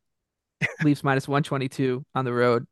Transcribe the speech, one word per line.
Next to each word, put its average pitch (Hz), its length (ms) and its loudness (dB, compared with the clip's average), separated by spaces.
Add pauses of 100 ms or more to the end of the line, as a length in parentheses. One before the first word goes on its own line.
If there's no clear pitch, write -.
(600)
<laughs> - 240 -2
Leafs 147 200 2
minus 135 240 0
one 143 160 2
twenty-two 135 600 -2 (100)
on 131 100 -2
the 123 80 -2
road, 120 400 2